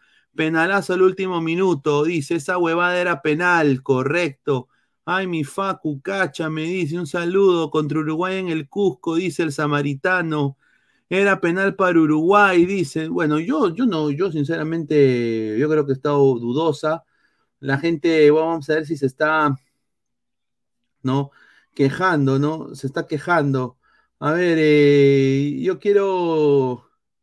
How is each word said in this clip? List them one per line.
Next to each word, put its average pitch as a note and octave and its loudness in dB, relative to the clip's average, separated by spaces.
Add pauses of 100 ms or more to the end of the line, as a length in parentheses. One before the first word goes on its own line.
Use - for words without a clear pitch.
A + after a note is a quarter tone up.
(340)
Penalazo E3 0
al F#3 2
último F#3 0
minuto, D#3+ 0
dice, E3 -2
esa F3 -4
huevada F3 0
era F3+ -2
penal, D#3 2
correcto. C#3 -2 (360)
Ay, F#3 -4
mi E3 -4
Facu, E3 -6
cacha, F3+ -4
me D#3 -6
dice, E3+ -4
un F3 -6
saludo F3 0
contra D#3 -2
Uruguay E3 -4
en F#3 -6
el D#3+ -6
Cusco, F#3+ -2
dice F3 -2
el D#3 -2
samaritano. D3 -2 (540)
Era F#3+ 2
penal F#3+ 0
para F3+ 4
Uruguay, F3 4
dice. E3+ -4
Bueno, D#3+ 0
yo, G3 -2
yo A3 -2
no, D#3+ 0
yo D#3+ -2
sinceramente, C#3+ 0
yo D3 2
creo D3+ 2
que C#3 -2
he - -4
estado D3 -2 (200)
dudosa. D3+ -4 (560)
La C3+ -2
gente, D#3+ 4
vamos D#3+ 0
a D#3 0
ver D#3 -4
si D#3 -6
se C#3 -2
está, D3+ 0 (1500)
¿no? C3+ -2 (440)
quejando, C#3+ 0
¿no? D#3 -4
Se - -10
está D3 -6
quejando. C#3+ -2 (440)
A D3 -2
ver, F3 0
eh, C#3+ 4
yo F3 -2
quiero... D#3+ 0 (340)